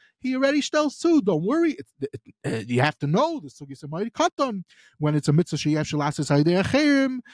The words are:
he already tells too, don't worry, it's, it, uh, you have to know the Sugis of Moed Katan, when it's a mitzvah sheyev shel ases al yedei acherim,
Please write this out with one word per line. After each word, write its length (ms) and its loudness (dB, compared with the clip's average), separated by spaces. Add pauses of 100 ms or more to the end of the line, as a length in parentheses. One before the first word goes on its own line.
(200)
he 160 -4
already 260 2
tells 380 -2
too, 220 4
don't 220 0
worry, 360 0
it's, 200 -18
it, 220 -10 (240)
uh, 220 -4
you 120 0
have 200 0
to 80 -4
know 320 0
the 100 -14
Sugis 320 -16
of 80 -14
Moed 220 -6
Katan, 500 -2 (380)
when 160 2
it's 120 0
a 60 4
mitzvah 240 2
sheyev 300 -2
shel 160 -2
ases 260 -2
al 140 6
yedei 200 4
acherim, 560 2 (140)